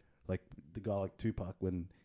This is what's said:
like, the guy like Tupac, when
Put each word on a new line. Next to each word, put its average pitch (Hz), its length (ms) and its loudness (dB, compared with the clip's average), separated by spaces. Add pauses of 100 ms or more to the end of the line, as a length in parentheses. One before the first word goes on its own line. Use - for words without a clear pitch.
(280)
like, 95 140 0 (320)
the 107 60 -4
guy 101 160 0
like 95 200 0
Tupac, 98 440 0
when 90 280 2 (160)